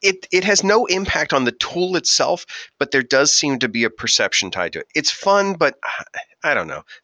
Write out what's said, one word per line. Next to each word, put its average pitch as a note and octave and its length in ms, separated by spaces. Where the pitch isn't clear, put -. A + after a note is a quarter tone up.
It, - 300
it F#3 120
has G3 200
no G#3+ 220
impact F#3 460
on C3+ 120
the A#2+ 80
tool F3+ 420
itself, - 520
but C#3+ 120
there C3+ 120
does C3+ 300
seem C#3 280
to B2+ 80
be A2+ 160
a A2 60
perception G2+ 600
tied F2 220
to D#2+ 80
it. - 140
It's D3+ 160
fun, G3 440
but D#3 300
I, - 680
I C#3+ 40
don't F2+ 140
know. D2 140